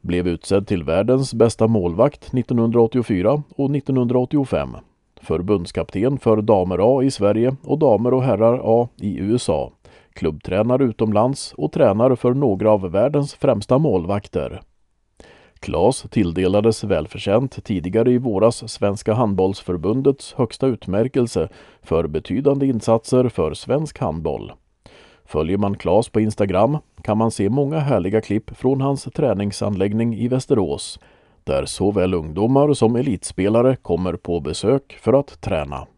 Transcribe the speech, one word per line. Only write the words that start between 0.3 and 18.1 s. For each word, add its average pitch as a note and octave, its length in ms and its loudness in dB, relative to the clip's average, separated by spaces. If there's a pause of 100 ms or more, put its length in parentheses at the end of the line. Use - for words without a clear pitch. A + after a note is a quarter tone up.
till F2+ 160 -2
världens A2 500 0
bästa A2+ 340 2
målvakt G#2+ 640 0
nittonhundraåttiofyra A#2 1080 2 (120)
och C#3 160 -2
nittonhundraåttiofem. B2+ 960 0 (520)
Förbundskapten F#2+ 960 -2
för A2 240 2
damer G2+ 560 2
A C3 60 0
i C3+ 80 2
Sverige A2 520 0
och E3+ 160 -2
damer B2 340 4
och B2+ 100 2
herrar A#2 400 2
A A#2 320 2
i F#2 220 -6
U G2+ 180 0
S - 140 -2
A. E2 220 -2 (420)
Klubbtränare G2+ 680 0
utomlands A2+ 760 0
och D#3 140 -4
tränare A#2+ 440 4
för B2 180 0
några G#2+ 380 2
av F#2+ 200 0
världens C#3+ 420 0
främsta B2 440 0
målvakter. F#2 840 -2 (960)
Claes F2+ 500 -2
tilldelades F#2+ 720 0
välförtjänt G2+ 800 -2
tidigare G2+ 480 0